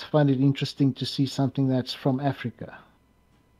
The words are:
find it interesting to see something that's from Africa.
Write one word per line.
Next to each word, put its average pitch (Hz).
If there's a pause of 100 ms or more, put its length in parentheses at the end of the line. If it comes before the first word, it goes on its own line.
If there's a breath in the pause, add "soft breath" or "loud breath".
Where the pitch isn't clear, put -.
(120)
find 147
it 131
interesting 139
to -
see 143
something 135
that's 131
from 131
Africa. - (840)